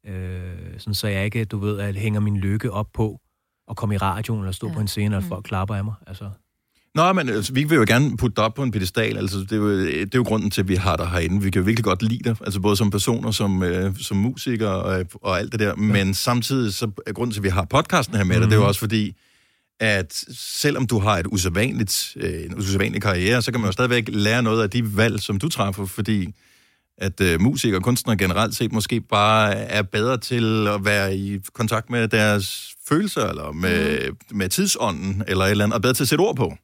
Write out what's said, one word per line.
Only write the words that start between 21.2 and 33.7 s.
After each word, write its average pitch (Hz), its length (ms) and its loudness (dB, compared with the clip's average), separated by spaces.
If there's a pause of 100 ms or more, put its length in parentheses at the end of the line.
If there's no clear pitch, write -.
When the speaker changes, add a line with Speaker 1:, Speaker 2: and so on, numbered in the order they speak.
Speaker 3:
usædvanligt, 95 920 -2
øh, 87 260 -4
en - 120 -10
usædvanlig 98 440 -2
karriere, 101 400 2
så 120 100 -4
kan 117 100 -2
man 104 60 0
jo 92 40 0
stadigvæk 120 360 0
lære 107 360 0
noget 113 200 2
af 101 60 0
de 110 280 -2
valg, 110 240 2
som 101 180 -2
du 170 100 -2
træffer, 98 360 -4
fordi 101 480 -2 (640)
at, 95 240 -4
øh, 85 200 4
musikere 101 380 2
og 92 40 -4
kunstnere 123 340 0
generelt 98 380 0
set 113 160 -2
måske 110 300 -2
bare 104 540 4
er 104 260 -2
bedre 113 360 0
til 110 500 0
at 101 180 0
være 98 320 2
i 98 220 -4 (140)
kontakt 113 360 -2
med 117 180 0
deres 104 680 0 (140)
følelser, 156 400 0
eller 76 220 -8
med, 78 580 0